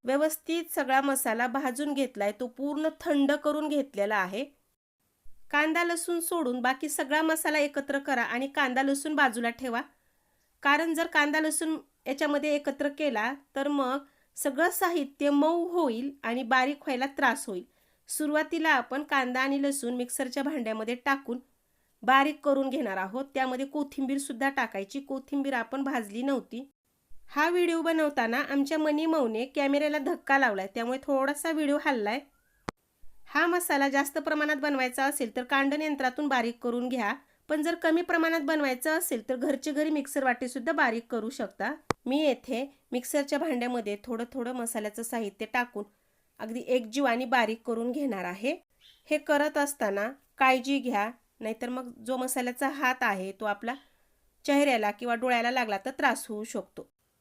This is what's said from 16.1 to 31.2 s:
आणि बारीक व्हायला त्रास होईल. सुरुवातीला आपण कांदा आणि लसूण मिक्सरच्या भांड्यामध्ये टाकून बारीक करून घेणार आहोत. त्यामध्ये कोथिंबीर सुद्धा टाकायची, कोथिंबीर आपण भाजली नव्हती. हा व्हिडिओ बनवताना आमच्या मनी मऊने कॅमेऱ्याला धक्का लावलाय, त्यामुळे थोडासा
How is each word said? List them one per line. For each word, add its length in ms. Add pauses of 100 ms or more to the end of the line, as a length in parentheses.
आणि 200
बारीक 380
व्हायला 260
त्रास 380
होईल. 180 (440)
सुरुवातीला 640
आपण 340
कांदा 360
आणि 220
लसूण 340
मिक्सरच्या 460
भांड्यामध्ये 540
टाकून 420 (640)
बारीक 380
करून 300
घेणार 260
आहोत. 280 (100)
त्यामध्ये 320
कोथिंबीर 520
सुद्धा 320
टाकायची, 500
कोथिंबीर 540
आपण 300
भाजली 380
नव्हती. 460 (600)
हा 200
व्हिडिओ 340
बनवताना 600
आमच्या 360
मनी 280
मऊने 400
कॅमेऱ्याला 540
धक्का 380
लावलाय, 280
त्यामुळे 380
थोडासा 480